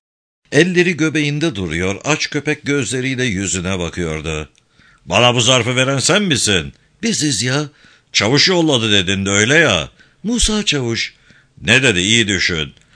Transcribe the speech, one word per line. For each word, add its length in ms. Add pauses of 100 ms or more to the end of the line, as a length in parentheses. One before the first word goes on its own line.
(520)
Elleri 460
göbeğinde 580
duruyor, 480
aç 260
köpek 340
gözleriyle 600
yüzüne 540
bakıyordu. 720 (560)
"Bana 300
bu 60
zarfı 340
veren 240
sen 220
misin?" 520 (300)
"Biziz 400
ya." 260 (440)
"Çavuş 340
yolladı 440
dedin 340
de 40
öyle 260
ya." 340 (340)
"Musa 420
Çavuş." 480 (480)
"Ne 220
dedi, 160
iyi 280
düşün." 460 (220)